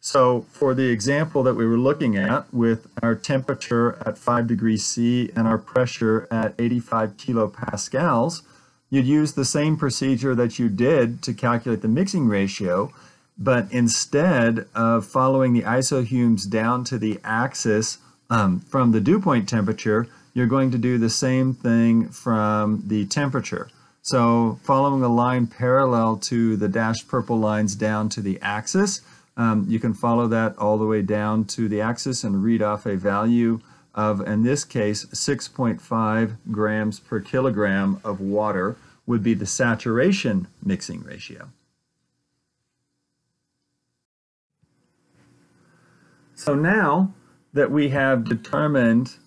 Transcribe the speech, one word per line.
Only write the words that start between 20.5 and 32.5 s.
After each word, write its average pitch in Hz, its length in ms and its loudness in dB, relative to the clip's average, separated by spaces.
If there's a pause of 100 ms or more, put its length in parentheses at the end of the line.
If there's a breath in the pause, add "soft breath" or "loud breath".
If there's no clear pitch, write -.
to 127 60 0
do 123 200 0
the 113 120 2
same 131 440 0
thing 117 540 2
from 107 800 0
the 104 200 -2
temperature. 139 640 -4 (360 soft breath)
So 117 600 2
following 135 400 2
a 123 40 2
line 120 380 2
parallel 123 680 2
to 113 400 0
the 101 120 0
dashed 110 380 -2
purple 117 320 -2
lines 107 380 0
down 107 320 -2
to 107 120 -8
the 98 220 -4
axis, 185 580 -2 (340 soft breath)
um, 113 320 2
you 110 120 0
can 113 160 -2
follow 120 320 0
that 113 320 0
all 104 180 2
the 107 100 0
way 107 140 2
down 107 460 0
to 113 200 -4
the 104 140 0
axis 120 420 -4
and 98 200 -2
read 113 180 2